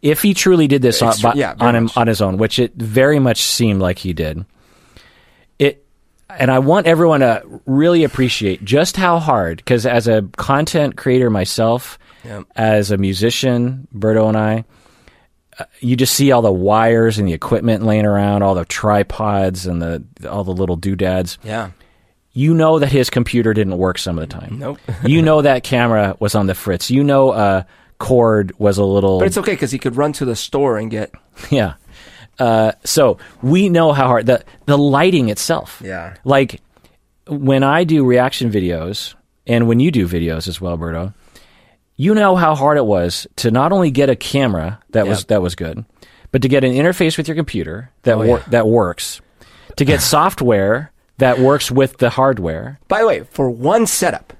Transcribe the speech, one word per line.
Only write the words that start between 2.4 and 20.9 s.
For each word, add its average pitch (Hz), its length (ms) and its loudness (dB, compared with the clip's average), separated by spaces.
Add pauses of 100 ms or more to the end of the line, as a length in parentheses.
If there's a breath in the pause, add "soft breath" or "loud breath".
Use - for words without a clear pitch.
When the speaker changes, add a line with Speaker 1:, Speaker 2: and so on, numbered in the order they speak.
Speaker 1:
it 120 160 -2
very 131 440 2
much 127 260 0
seemed 104 360 0
like 90 180 0
he 92 140 -8
did. 78 320 -6 (1120 soft breath)
It, 139 260 0 (460)
and 131 200 0
I 131 80 4
want 160 280 2
everyone 165 340 4
to 113 220 2 (240)
really 156 380 2
appreciate 113 600 -2
just 139 320 0
how 175 220 2
hard, 110 460 -2
'cause 120 220 0
as 117 220 0
a 110 140 2 (140)
content 147 600 -2
creator 127 340 0
myself, 113 680 -2 (260 soft breath)
Speaker 2:
Yeah. 107 180 -16 (140)
Speaker 1:
as 107 340 0
a 101 80 0
musician, 120 960 -2
Berto 110 320 2
and 110 80 0
I, 110 280 -2 (920 soft breath)
uh, - 60 -12 (160)
you 123 160 0
just 123 180 0
see 139 160 2
all 123 120 4
the 107 100 2
wires 110 680 2
and 104 80 0
the 87 60 -2
equipment 101 520 -2
laying 107 220 2
around, 101 360 0
all 98 120 2
the 87 100 -4
tripods 101 1000 -2
and 87 160 -4
the, 82 200 -6 (260)
all 98 160 -8
the 92 80 -6
little 90 240 -2
doodads. 92 680 -4